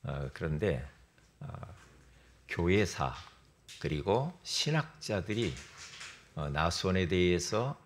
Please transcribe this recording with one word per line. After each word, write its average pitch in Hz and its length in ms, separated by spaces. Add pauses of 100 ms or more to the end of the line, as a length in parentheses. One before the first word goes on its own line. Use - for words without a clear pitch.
어, 69 300
그런데, 78 540 (540)
어, - 60 (1000)
교회사 87 680 (680)
그리고 104 640
신학자들이, 107 1080 (800)
어, 76 120
나손에 85 640
대해서 92 760